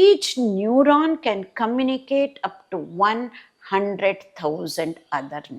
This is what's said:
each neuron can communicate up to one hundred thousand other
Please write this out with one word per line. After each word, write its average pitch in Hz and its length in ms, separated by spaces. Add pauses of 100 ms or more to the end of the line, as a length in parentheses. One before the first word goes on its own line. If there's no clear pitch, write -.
each 392 260 (300)
neuron 285 560 (120)
can 202 160 (200)
communicate 262 760 (140)
up - 80 (160)
to 175 60 (300)
one 226 140 (480)
hundred 196 480 (220)
thousand 165 520 (260)
other 147 240 (160)